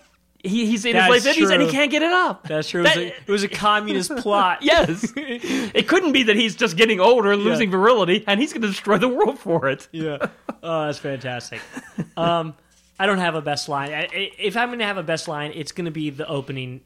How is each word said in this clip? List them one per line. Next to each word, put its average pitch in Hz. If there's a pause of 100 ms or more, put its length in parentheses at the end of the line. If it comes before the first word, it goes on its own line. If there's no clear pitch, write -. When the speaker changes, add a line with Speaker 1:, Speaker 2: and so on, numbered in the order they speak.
(420)
Speaker 1:
he, 220
he's 220
in 233
his 185
Speaker 2:
That's 185
Speaker 1:
late 247
fifties 311
and 277
he -
Speaker 2:
true. -
Speaker 1:
can't 285
get 302
it 339
up. 330
Speaker 2:
That's 156
true. 175
Speaker 1:
That 302
Speaker 2:
It 175
was 175
a, -
it -
was 202
a 202
communist 208
Speaker 1:
<laughs> -
Speaker 2:
plot. 202
Speaker 1:
Yes. 262
Speaker 2:
<laughs> -
Speaker 1:
It 247
couldn't 349
be 269
that 214
he's 220
just 185
getting 220
older 220
and 202
Speaker 2:
Yeah. 214
Speaker 1:
losing 226
virility, 196
and 202
he's 302
gonna 226
destroy 196
the 247
world 262
for 165
it. -
Speaker 2:
Yeah. 160 (360)
Oh, 165
that's 147
fantastic. 123 (560)
Um, 165 (440)
I 190
don't 202
have 175
a 160
best 143
line. 143
I, 151
I, 180
if 196
I'm 240
gonna 240
have 202
a 180
best 160
line, 151
it's 156
gonna 170
be 151
the 143
opening 135